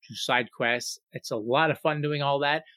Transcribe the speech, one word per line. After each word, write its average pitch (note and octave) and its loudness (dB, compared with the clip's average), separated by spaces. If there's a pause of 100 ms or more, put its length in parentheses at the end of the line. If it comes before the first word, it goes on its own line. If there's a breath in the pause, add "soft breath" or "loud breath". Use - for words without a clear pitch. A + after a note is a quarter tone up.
do A2 -16
side B2 0
quests. A#2+ -2 (120)
It's - -10
a A#2+ -2
lot C3 2
of C#3 -2
fun D3+ 0
doing D3 -2
all C#3+ 2
that. D3 0 (140)